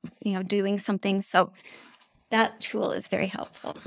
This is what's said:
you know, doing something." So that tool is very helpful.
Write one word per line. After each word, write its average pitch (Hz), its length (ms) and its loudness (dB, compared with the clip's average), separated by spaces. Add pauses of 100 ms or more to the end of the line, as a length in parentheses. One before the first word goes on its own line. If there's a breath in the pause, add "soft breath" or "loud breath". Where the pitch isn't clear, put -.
(240)
you 202 100 0
know, 190 100 0
doing 196 360 2
something." 196 420 0
So - 320 2 (800 soft breath)
that 220 300 2
tool - 300 -2
is - 160 -4
very 190 200 0
helpful. - 600 -10